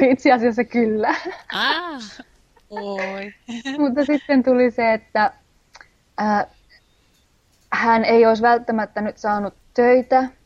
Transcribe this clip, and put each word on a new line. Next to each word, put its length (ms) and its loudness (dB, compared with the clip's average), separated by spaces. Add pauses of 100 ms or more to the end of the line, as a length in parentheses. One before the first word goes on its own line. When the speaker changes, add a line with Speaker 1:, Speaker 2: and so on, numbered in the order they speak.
(100)
Speaker 1:
itse 220 2
asiassa 320 0
kyllä. 500 -2 (400)
Speaker 2:
Aa. 440 -4 (720)
Speaker 3:
Oi. 640 -10 (180)
<laughs> 260 -10
Speaker 1:
Mutta 260 0
sitten 380 0
tuli 280 2
se, 240 0
että, 380 -2 (840)
ää, 280 0 (1300)
hän 320 0
ei 220 4
olisi 160 2
välttämättä 580 0
nyt 180 -6
saanut 360 -4 (200)
töitä, 500 4 (220)